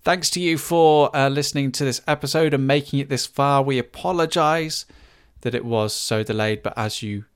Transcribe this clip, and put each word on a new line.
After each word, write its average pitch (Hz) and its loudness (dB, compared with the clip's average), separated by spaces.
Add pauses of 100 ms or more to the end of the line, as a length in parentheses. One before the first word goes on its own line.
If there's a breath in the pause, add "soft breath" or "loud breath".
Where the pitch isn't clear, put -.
Thanks 180 0
to 180 -4
you 165 0
for, 156 4
uh, 139 2
listening 139 -2
to 147 -2
this 131 -2
episode 151 0
and 135 0
making 143 0
it 131 -4
this 127 -2
far. 139 2
We 135 0
apologise 160 0 (580 soft breath)
that 120 -4
it 120 -4
was 110 0
so - -2
delayed, 107 -2
but 101 -6
as 110 -4
you 104 -8 (120)